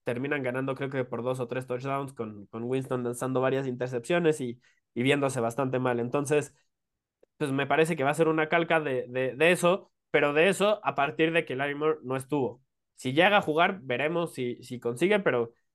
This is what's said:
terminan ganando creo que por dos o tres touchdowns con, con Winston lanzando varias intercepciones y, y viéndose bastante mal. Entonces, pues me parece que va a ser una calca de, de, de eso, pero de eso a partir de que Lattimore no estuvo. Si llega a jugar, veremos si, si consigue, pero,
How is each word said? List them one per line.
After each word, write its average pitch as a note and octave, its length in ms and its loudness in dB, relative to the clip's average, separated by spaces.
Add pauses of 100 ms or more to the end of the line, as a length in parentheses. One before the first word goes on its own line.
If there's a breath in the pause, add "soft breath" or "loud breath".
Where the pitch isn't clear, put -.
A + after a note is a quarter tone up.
terminan C3+ 380 -4
ganando C3 340 -4
creo C#3 120 -6
que C3 160 -4
por B2 180 -6
dos B2+ 180 -4
o A#2+ 80 -4
tres B2+ 180 -6
touchdowns C3+ 460 -6
con, G#2+ 340 -12
con A#2 160 -10
Winston B2+ 400 -4
lanzando B2+ 380 -2
varias C3+ 260 0
intercepciones C3 720 0
y, A#2+ 200 -6 (340)
y A#2+ 80 -2
viéndose C#3 380 2
bastante B2+ 380 0
mal. B2+ 200 0
Entonces, C#3+ 560 0 (840)
pues D3 140 -4
me C#3 140 0
parece D#3+ 300 4
que C3 80 -2
va C#3 60 4
a D3+ 40 0
ser D#3+ 140 4
una D#3 200 0
calca E3 320 2
de, C3 280 -4
de, B2+ 260 -2
de D#3 160 4
eso, F3 400 2 (200)
pero D3 220 4
de D#3 160 4
eso G3+ 360 2
a C3+ 100 0
partir D#3 380 0
de E3 120 2
que C3 120 -6
Lattimore C#3+ 460 -2
no B2+ 140 -4
estuvo. C3 460 -4 (320)
Si - 180 -6
llega F#3 260 6
a F#3+ 40 4
jugar, F3 400 0
veremos D3+ 500 -2
si, B2 300 -6
si B2 160 -12
consigue, D#3+ 420 2
pero, B2 320 0 (220)